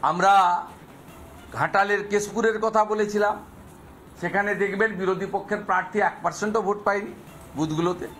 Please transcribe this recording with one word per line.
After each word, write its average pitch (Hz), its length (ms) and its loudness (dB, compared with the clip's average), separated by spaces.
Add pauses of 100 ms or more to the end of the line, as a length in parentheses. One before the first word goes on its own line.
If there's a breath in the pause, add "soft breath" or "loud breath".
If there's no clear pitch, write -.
আমরা 180 240 4 (1200)
ঘাটালের 196 440 2 (100)
কেশপুরের 214 540 0
কথা 220 160 4 (100)
বলেছিলাম, 208 440 0 (840)
সেখানে 196 300 0 (100)
দেখবেন 202 380 0
বিরোধী 190 360 0
পক্ষের 202 320 -2
প্রার্থী 185 300 0 (100)
এক - 160 -2
পার্সেন্টও 208 440 0
ভোট 208 180 0
পায়নি 202 260 0 (460)
বুথগুলোতে। 160 500 0 (120)